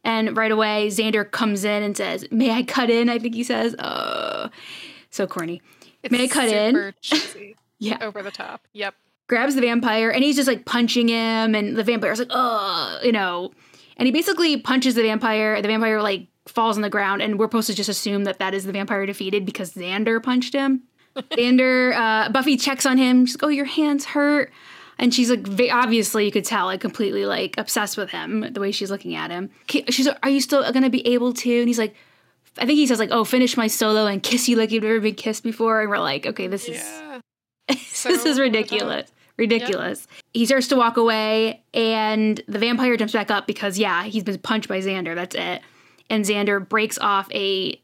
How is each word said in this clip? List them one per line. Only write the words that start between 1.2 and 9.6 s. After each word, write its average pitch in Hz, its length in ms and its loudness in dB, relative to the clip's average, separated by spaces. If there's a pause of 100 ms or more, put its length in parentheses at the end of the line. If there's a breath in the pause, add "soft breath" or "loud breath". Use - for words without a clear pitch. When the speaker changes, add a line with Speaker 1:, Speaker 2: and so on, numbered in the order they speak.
Speaker 1:
comes 208 340 -2
in 208 180 0
and 208 140 -4
says, 190 340 -6
"May 233 200 2
I 240 120 2
cut 247 280 0
in?" 233 180 4
I 240 100 0
think 226 160 -4
he 226 100 -4
says. 233 340 -2
Uh, - 680 -6 (640 loud breath)
so 196 160 -4
corny. 170 360 -8 (400 soft breath)
Speaker 2:
It's 247 100 -2
Speaker 1:
"May 247 120 2
I 254 40 0
cut 254 200 2
in?" 214 260 4
Speaker 2:
super 370 260 -2
cheesy. - 600 -4
Speaker 1:
<laughs> - 60 -20 (160)
Yeah. 214 200 -2
Speaker 2:
Over 208 200 -10
the 196 80 -10
top. - 300 -14 (140)
Yep. 202 200 -8 (320)
Speaker 1:
Grabs 254 280 0
the 262 80 2